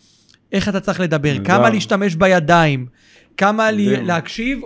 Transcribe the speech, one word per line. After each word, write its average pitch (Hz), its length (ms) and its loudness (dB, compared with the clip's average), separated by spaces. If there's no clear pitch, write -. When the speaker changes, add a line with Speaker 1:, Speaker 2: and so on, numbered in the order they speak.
Speaker 1:
איך 196 160 -2
אתה 190 120 -2
צריך 185 200 -4
לדבר, 151 320 0
Speaker 2:
נהדר. 127 120 -4
Speaker 1:
כמה 202 260 2
להשתמש 202 440 -2
בידיים, 165 720 2
כמה 220 340 0
לי 208 160 0
Speaker 2:
מדהים. 202 200 0
Speaker 1:
להקשיב 226 600 -4